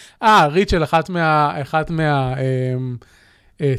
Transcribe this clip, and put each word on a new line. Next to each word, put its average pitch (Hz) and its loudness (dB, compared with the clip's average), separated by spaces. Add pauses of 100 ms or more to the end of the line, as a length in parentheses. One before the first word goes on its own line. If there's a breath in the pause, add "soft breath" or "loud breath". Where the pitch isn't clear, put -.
(220 loud breath)
אה, 214 6
ריצ'ל, 180 0
אחת 165 0
מה-, 156 0
אחת 156 -4
מה-, 147 0 (420)
אמ, 127 -8 (640 soft breath)
אה, 139 0